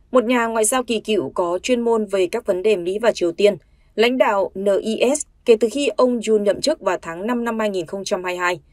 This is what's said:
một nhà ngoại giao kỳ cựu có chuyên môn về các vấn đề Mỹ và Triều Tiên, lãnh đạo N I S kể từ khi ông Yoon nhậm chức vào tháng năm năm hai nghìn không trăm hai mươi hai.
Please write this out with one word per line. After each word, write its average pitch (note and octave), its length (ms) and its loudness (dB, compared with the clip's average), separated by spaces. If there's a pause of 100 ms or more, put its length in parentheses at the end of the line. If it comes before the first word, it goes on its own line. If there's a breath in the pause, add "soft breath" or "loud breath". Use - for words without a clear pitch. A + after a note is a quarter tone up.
(120)
một B3 120 4
nhà A#3 240 0
ngoại A3+ 180 0
giao G#3+ 180 0
kỳ A3 160 -4
cựu G#3 300 -2
có F3+ 300 -2
chuyên A#3+ 220 0
môn A#3 240 2
về G3 260 0
các - 140 -6
vấn F#3 180 -2
đề G#3 120 4
Mỹ F#3 260 -4
và A3 100 4
Triều F3 200 -2
Tiên, G3+ 260 2 (380)
lãnh A#3+ 220 2
đạo G#3+ 380 2
N G3 100 -4 (160)
I A#3 340 0
S - 100 -6 (200)
kể A3+ 140 6
từ A#3 120 2
khi C#4 160 -2
ông B3 400 0
Yoon G#3+ 160 2
nhậm G3 180 0
chức D#4 200 -2
vào F#3 200 -2
tháng E3+ 260 -10
năm A#3+ 180 -2
năm A3+ 140 -4
hai G#3+ 100 -2
nghìn F#3 160 -4
không F#3+ 180 -10
trăm F#3+ 200 -4
hai F3+ 100 -4
mươi F3+ 60 -8
hai. F3+ 220 -2 (100)